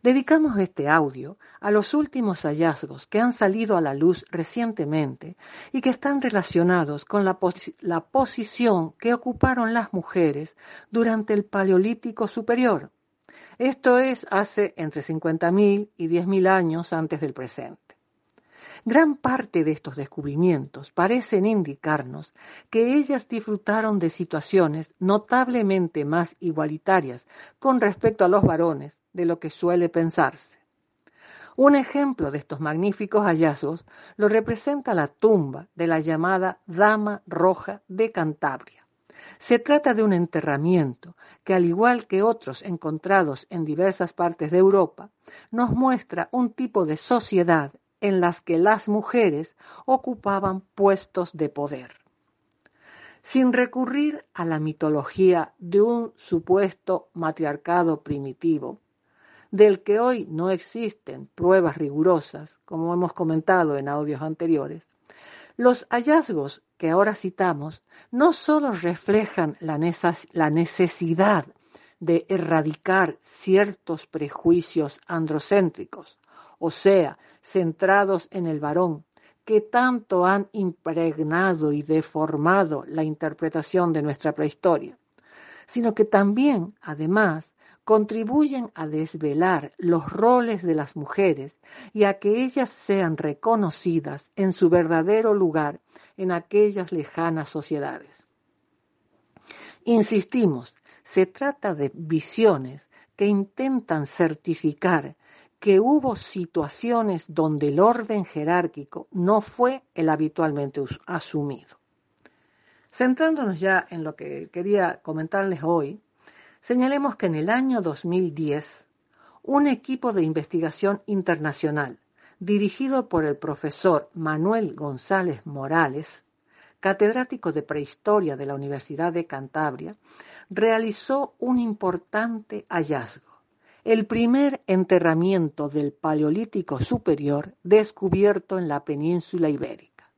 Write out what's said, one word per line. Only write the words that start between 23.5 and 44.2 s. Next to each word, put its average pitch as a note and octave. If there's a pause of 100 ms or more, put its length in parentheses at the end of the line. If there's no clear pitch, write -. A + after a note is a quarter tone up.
de E3+
situaciones D#3+
notablemente G3+
más E3
igualitarias D#3 (320)
con C4
respecto G#3+
a F3
los G3
varones D#3+ (160)
de F3
lo E3+
que D#3
suele F3
pensarse. E3 (1000)
Un C#4
ejemplo C4+
de C#3+
estos C#3
magníficos G3
hallazgos D#3+ (320)
lo G#3
representa A3+
la D3+
tumba E3+
de E3+
la D#3+
llamada F3+
Dama G#3
Roja F3+
de A3
Cantabria. D3+ (520)
Se A#3+
trata D4
de A3
un G#3
enterramiento D#3+ (260)
que, -
al F#3
igual A3
que F#3+
otros A3
encontrados E3
en E3
diversas F3
partes E3